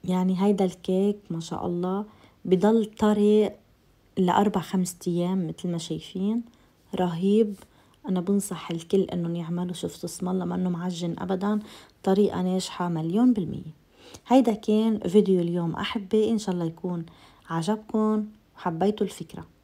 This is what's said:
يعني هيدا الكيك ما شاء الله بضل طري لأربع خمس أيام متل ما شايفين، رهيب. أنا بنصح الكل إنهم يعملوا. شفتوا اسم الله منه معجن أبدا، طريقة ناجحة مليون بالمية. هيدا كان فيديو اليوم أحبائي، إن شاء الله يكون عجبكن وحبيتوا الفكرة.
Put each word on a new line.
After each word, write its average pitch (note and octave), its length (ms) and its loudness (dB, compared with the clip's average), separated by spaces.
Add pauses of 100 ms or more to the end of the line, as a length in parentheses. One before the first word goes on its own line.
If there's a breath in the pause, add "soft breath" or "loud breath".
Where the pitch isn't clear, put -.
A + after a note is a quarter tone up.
يعني F#3 380 0
هيدا G3+ 220 4
الكيك F#3+ 540 0 (120)
ما E3 100 -4
شاء - 260 -8
الله F3+ 380 -2 (400 loud breath)
بضل G3+ 400 4
طري G#3 680 4 (680)
لأربع F#3+ 440 2
خمس F3+ 360 -4 (100)
أيام F3 400 0
متل F3 240 -6
ما E3+ 80 -2
شايفين، G3 640 -4 (520 soft breath)
رهيب. F#3+ 600 2 (540 soft breath)
أنا F#3 120 0
بنصح F#3+ 500 -4
الكل E3+ 300 0
إنهم E3+ 360 -2
يعملوا. F3 360 -6
شفتوا E3+ 360 -10
اسم F3+ 200 -8
الله F#3 160 -2
منه F3+ 260 -2
معجن E3+ 480 -6
أبدا، G3 400 -2 (440 loud breath)
طريقة F#3+ 400 2
ناجحة F#3 460 -2
مليون F3 440 2
بالمية. E3 460 -6 (500 loud breath)
هيدا A#3+ 260 6
كان G#3+ 440 0
فيديو F#3 420 4
اليوم E3+ 340 -2
أحبائي، G#3+ 560 -2
إن A3+ 80 0
شاء G3 160 -4
الله F3 100 -2
يكون E3 420 -6 (440 loud breath)
عجبكن G#3+ 720 0 (320)
وحبيتوا F#3+ 500 0
الفكرة. - 400 -12 (180)